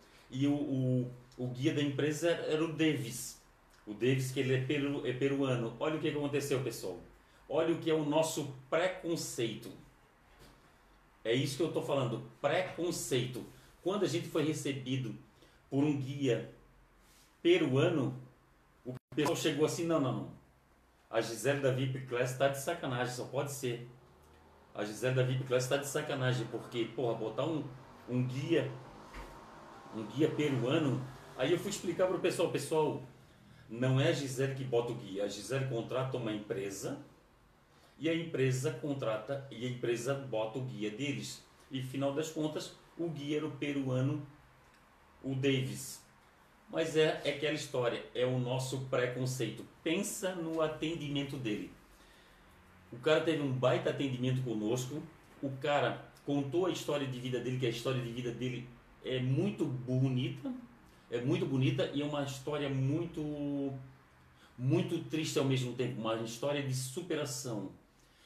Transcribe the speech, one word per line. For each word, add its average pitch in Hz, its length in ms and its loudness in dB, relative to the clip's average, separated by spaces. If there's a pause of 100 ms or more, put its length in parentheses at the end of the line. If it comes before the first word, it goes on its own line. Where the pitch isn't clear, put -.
(300)
e 131 160 0
o, 143 80 4
o, 131 560 2 (280)
o 127 100 -2
guia 131 240 0
da 147 100 2
empresa 147 480 2
era 156 340 2
o 160 80 -2
Davis. 143 680 0 (460)
O 104 80 -8
Davis, 131 380 2
que 143 80 0
ele 131 140 4
é 131 100 2
peru-, 143 420 0
é 127 60 2
peruano. 131 640 2
Olha 156 180 0
o 151 40 -4
que 156 100 0
que 143 60 -2
aconteceu, 139 460 0
pessoal. 92 360 -6 (540)
Olha 165 220 4
o 143 40 0
que 139 120 0
é 156 40 6
o 156 100 4
nosso 151 500 2 (160)
preconceito. 165 1000 -2 (1600)
É 113 100 4
isso 135 220 2
que 180 80 0
eu 151 80 0
tô 160 100 0
falando, 131 400 0 (180)
preconceito. 156 1040 0 (380)
Quando 196 220 2
a 156 40 4
gente 165 200 -2
foi 156 160 2
recebido 127 720 -2 (520)
por 135 140 2
um 143 180 4
guia 127 540 0 (880)
peruano, 160 720 6 (680)
o 123 100 -8 (200)
pessoal 151 200 2
chegou 151 320 2
assim, 165 180 0
"Não, 165 160 4
não, 127 120 2
não. 101 180 -4 (800)
A 113 100 2
Gisele 117 400 0
da 131 120 4
vip 131 340 0
Class 127 320 0
tá 139 80 6
de 135 140 0
sacanagem, 127 520 -2
só 120 120 -6
pode 131 260 -2
ser. - 380 -4 (840)
A 104 120 -6
Gisele 123 320 0
da 127 80 6
vip 131 180 0
Class 127 260 0
tá 147 80 4
de 139 120 -4
sacanagem, 131 640 0
porque, 113 320 -4
porra, 117 300 0
botar 110 320 -2
um, 160 180 -2 (440)
um 123 160 2
guia, 139 460 0 (1200)
um 107 140 -6
guia 131 240 2
peruano." 135 760 2 (320)
Aí 143 140 2
eu 175 80 4
fui 202 120 -4
explicar 185 360 0
pro 185 140 0
pessoal: 156 320 2
pessoal, 147 500 2 (680)
não 131 300 2
é 151 120 6
a - 20 6
Gisele 135 420 0
que 131 80 -4
bota 117 300 2
o - 20 -6
guia, 98 300 -4
a 101 40 0
Gisele 113 380 -4
contrata 123 500 -2
uma 110 160 -2
empresa 101 760 -6 (920)
E 143 80 -2
a 165 60 2
empresa 131 580 0
contrata, 135 800 -4
e 113 160 -8
a - 20 -2
empresa 120 460 0
bota 113 440 -2
o 127 40 -2
guia 104 280 -4
deles. 131 540 -6 (260)
E, 131 120 -4
final 135 320 -2
das 156 160 -2
contas, 156 440 -4 (220)
o 170 140 -2
guia 143 260 -2
era 151 100 0
o 139 60 -6
peruano, 135 760 0 (960)
o 135 120 -2
Davis. 131 680 0 (680)
Mas 160 260 0
é, 156 280 6
é 147 80 2
aquela 151 220 0
história, 120 480 0 (120)
é 123 100 2
o 127 140 2
nosso 127 480 0
preconceito. 127 800 0 (180)
Pensa 185 500 0
no 160 280 -2
atendimento 147 720 -2
dele. 104 340 -4 (1200)
O 123 60 -10
cara 156 220 4
teve 156 220 2
um 135 100 0
baita 131 380 4
atendimento 127 520 0
conosco, 127 600 -2 (400)
o 135 80 -4 (100)
cara 135 500 0 (140)
contou 143 420 2
a 170 40 2
história 143 360 -2
de 123 140 -4
vida 127 180 -2
dele, 127 200 -2
que 127 80 2
a 113 40 2
história 127 300 0
de 117 100 -4
vida 120 220 -4
dele 127 340 -4 (380)
é 127 160 -2
muito 151 460 2
bonita, 131 840 0 (580)
é 117 100 0
muito 165 240 2
bonita 135 480 2
e 139 80 0
é 147 40 0
uma 147 200 -2
história 143 440 -4
muito, 143 1040 -2 (840)
muito 165 480 2
triste 156 340 -2
ao 135 60 6
mesmo 127 300 2
tempo, 107 260 -2
uma 113 160 0
história 139 460 -2
de 127 120 -2
superação. 131 960 -4 (560)